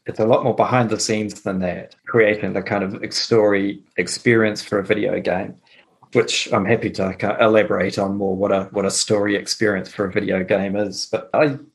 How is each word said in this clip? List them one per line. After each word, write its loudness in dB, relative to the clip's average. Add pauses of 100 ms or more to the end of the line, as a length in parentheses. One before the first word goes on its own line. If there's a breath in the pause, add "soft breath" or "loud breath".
it's -6
a 2
lot 4
more 0
behind 2
the -2
scenes -4
than -4
that, -6 (100)
creating 2
the -2
kind -2
of -6
ex-, -8
story 2 (140)
experience 0
for -2
a -2
video -2
game, -4 (580 soft breath)
which 0
I'm 2
happy 0
to -4
ca-, -2
elaborate 2
on -2
more -2
what 0
a, 0
what -2
a 0
story 0
experience -2
for -4
a -4
video -2
game 0
is. -4
But -4
I 2 (180)